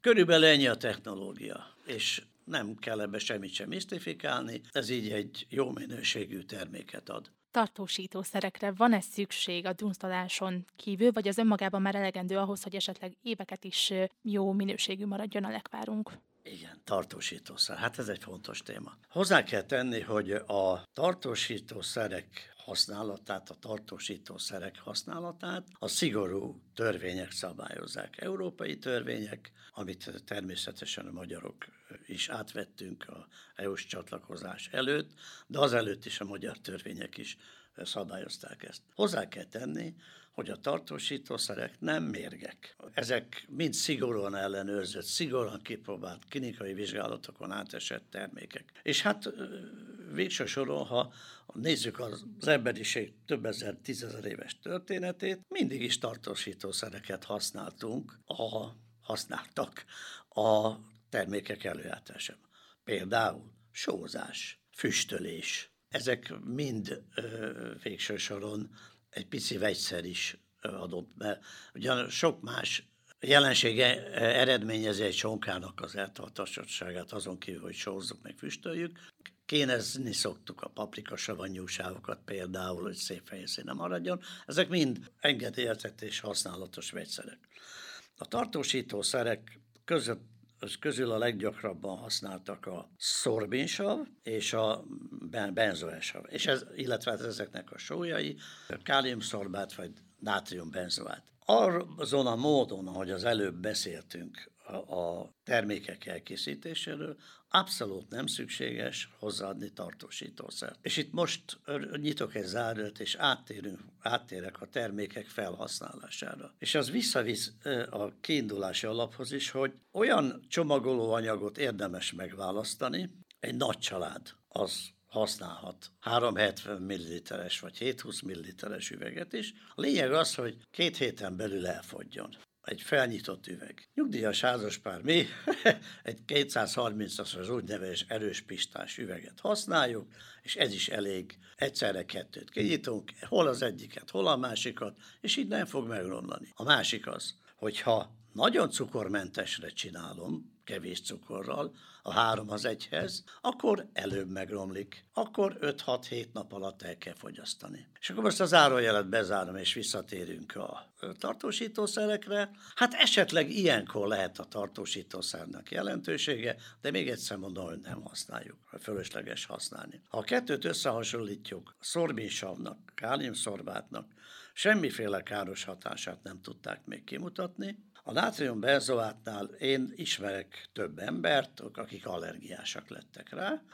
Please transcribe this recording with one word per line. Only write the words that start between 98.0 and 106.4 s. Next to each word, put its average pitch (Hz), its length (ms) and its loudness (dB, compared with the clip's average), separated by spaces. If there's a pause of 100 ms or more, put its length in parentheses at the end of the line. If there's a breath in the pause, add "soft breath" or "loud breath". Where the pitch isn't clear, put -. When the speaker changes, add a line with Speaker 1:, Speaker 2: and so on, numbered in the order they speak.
Speaker 1:
káliumszorbát 107 920 0
vagy 87 180 -10 (280)
nátriumbenzoát. 90 1040 -2 (760)
Azon 139 300 4
a 117 80 4
módon, 117 520 6
ahogy 92 240 -4
az 95 120 -2
előbb 104 320 4
beszéltünk 90 960 -6 (140)
a, - 320 -8
a 87 340 -2 (120)
termékek 104 600 0
elkészítéséről, 151 1120 -6 (320 loud breath)